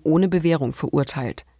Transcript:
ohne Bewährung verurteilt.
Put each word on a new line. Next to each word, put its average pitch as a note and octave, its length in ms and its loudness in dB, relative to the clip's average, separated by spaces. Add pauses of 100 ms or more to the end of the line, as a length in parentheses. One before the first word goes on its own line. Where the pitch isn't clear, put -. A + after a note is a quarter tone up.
ohne E3+ 240 4
Bewährung E3 460 0
verurteilt. - 720 -4 (140)